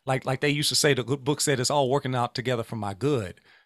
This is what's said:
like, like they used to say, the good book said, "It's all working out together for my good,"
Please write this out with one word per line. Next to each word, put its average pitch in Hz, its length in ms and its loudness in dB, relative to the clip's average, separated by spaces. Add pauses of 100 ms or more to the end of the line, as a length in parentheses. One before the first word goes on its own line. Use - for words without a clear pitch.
like, 135 220 -2
like 131 140 -2
they 147 100 2
used 147 200 0
to - 40 0
say, 143 200 4
the 123 100 0
good 131 200 -4
book 147 160 0
said, 139 180 2
"It's 127 120 0
all 143 180 2
working 131 260 0
out 120 200 -2
together 120 280 -2
for 117 140 -10
my 101 160 -2
good," 107 480 -2 (260)